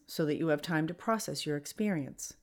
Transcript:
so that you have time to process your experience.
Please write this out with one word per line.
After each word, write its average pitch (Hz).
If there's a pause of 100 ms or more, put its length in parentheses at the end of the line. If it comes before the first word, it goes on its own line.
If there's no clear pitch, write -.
so -
that 147
you 160
have 147
time 160
to 175
process 208
your 151
experience. 156